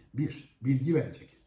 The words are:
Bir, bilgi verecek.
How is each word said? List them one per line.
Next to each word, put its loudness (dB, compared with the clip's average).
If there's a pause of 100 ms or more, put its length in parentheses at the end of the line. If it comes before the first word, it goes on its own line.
(140)
Bir, -6
bilgi 2
verecek. -4 (100)